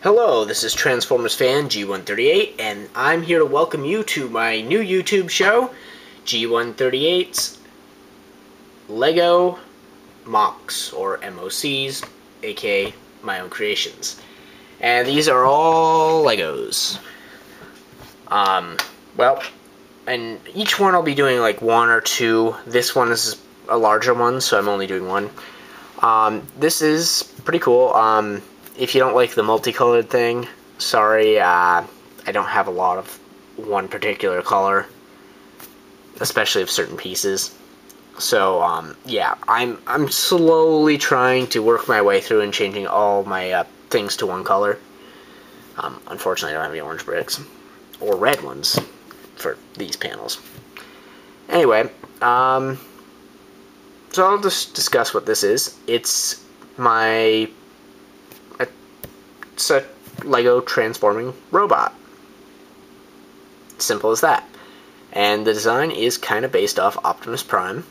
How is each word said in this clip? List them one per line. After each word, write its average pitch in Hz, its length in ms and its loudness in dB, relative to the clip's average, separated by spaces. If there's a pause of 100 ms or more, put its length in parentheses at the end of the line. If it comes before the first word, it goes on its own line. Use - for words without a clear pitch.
Hello, 196 400 4
this 104 200 -4
is 110 100 -2
Transformers 120 600 0
fan 135 360 0
G 101 160 -4
one 98 160 -6
thirty-eight, 143 560 0
and 104 360 -8
I'm 156 280 0
here 170 160 2
to 156 80 4
welcome 139 400 0
you 208 160 -2
to 143 260 -4
my 113 320 -2
new 143 200 0
YouTube 185 500 0
show, 226 400 2 (560)
G 113 180 -4
one 117 300 -2
thirty-eight's 147 840 -2 (1300)
LEGO 170 720 2 (680)
mocs, - 680 -2
or 95 320 -6
M 95 140 -12
O 90 100 -10
Cs, 135 540 -6 (400)
A 107 100 -8
K 101 360 -2
A 104 60 -14 (280)
my 95 180 -8
own 92 80 -12
creations. - 720 -6 (580)
And 123 300 0
these 147 180 2
are 127 200 4
all 160 760 4
Legos. 80 760 -2 (1300)
Um, 95 480 0 (400)
well, 127 260 2 (640)
and 117 320 -6 (160)
each 208 240 -2
one 190 160 4
I'll 175 80 4
be 151 120 0
doing, 135 240 2
like, 110 240 0
one 117 260 2
or 113 140 2
two. 113 520 0 (120)
This 120 280 0
one 120 160 2
is 110 300 -4 (300)
a 117 80 2
larger 110 340 2
one, 120 300 0
so - 160 2
I'm 101 100 0
only 98 180 -2
doing 92 220 -6
one. 101 220 -4 (720)
Um, 110 440 2 (120)
this 156 240 0
is 156 400 0 (240)
pretty 170 140 0
cool. 123 340 4
Um, 107 480 2 (340)
if 127 160 -4
you 135 80 4
don't 127 140 2
like 123 220 4
the 110 80 2
multicolored 113 680 2
thing, 120 380 0 (300)
sorry, 107 600 4
uh, 87 460 4 (420)
I 101 60 -6
don't 101 160 -2
have 98 180 0
a 95 60 -6
lot 90 260 0
of 95 100 -12 (460)
one 101 320 -4
particular 98 560 -4
color, 98 440 0 (1300)
especially 107 440 -2
of 92 60 -4
certain - 280 -4
pieces. 92 600 -6 (600)
So, 95 420 0
um, 82 440 -4
yeah, 104 320 -2 (100)
I'm, 117 400 0
I'm 139 240 -2
slowly 160 880 4
trying 127 520 2
to 113 120 0
work 113 240 2
my 107 160 2
way 101 180 4
through 107 200 2
and 104 120 -2
changing 98 360 -4
all 101 340 2
my, 95 300 -6
uh, 87 120 0 (260)
things 101 260 -2
to 113 100 -4
one 92 160 -4
color. 101 340 0 (1040)
Um, - 300 -10
unfortunately, 85 480 -6
I - 20 -4
don't 80 60 -4
have 76 80 -8
any 80 80 -8
orange 80 240 -12
bricks - 360 -6 (600)
or 101 160 0
red 101 260 0
ones 67 380 -4 (560)
for - 200 -8 (200)
these 92 180 -10
panels. - 480 -10 (1040)
Anyway, 127 400 4 (320)
um, 131 560 0 (1300)
so 185 160 4
I'll 202 140 4
just - 340 -4
discuss - 400 0
what 104 120 -2
this 107 180 0
is. 107 420 0
It's - 580 -4 (320)
my, 110 720 2 (2000)
it's - 140 -2
a 139 140 2 (400)
Lego 123 360 4
transforming 113 720 -2 (200)
robot. 170 420 2 (1800)
Simple 107 320 -2
as 110 120 0
that. - 220 2 (680)
And 104 340 0
the 110 60 4
design 113 400 0
is 120 260 -2
kinda 113 300 -4
based 101 320 0
off 95 240 0
Optimus - 400 -6
Prime. 98 460 -4